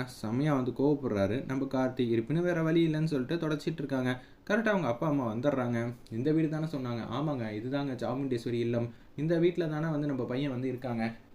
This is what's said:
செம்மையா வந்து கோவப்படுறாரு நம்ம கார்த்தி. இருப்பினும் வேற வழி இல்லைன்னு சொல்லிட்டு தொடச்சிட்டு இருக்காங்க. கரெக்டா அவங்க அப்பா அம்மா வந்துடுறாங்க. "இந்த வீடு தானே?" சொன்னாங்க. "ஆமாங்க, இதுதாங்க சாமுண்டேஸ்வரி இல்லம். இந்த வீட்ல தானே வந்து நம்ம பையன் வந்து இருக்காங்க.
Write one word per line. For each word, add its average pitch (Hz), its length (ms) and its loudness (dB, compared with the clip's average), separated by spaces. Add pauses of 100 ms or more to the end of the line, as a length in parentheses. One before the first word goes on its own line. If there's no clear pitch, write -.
(120)
செம்மையா 131 420 0
வந்து 127 180 0
கோவப்படுறாரு 120 640 2 (100)
நம்ம 131 240 -2
கார்த்தி. 131 380 0
இருப்பினும் 127 380 2
வேற 170 160 2
வழி 165 200 4
இல்லைன்னு 156 300 2
சொல்லிட்டு 135 280 0
தொடச்சிட்டு 156 420 -2
இருக்காங்க. 131 280 0 (340)
கரெக்டா 220 280 2
அவங்க 170 160 0
அப்பா 120 200 0
அம்மா 139 180 2
வந்துடுறாங்க. 120 520 0 (320)
"இந்த 120 220 -2
வீடு 156 160 2
தானே?" 156 220 -2
சொன்னாங்க. 120 400 -4
"ஆமாங்க, 135 440 -2
இதுதாங்க 131 440 -4
சாமுண்டேஸ்வரி 123 600 -2
இல்லம். 117 280 0 (280)
இந்த 160 220 0
வீட்ல 170 300 4
தானே 151 220 -2
வந்து 147 160 0
நம்ம 127 180 0
பையன் 127 300 -2
வந்து 131 140 -2
இருக்காங்க. 120 360 -2 (300)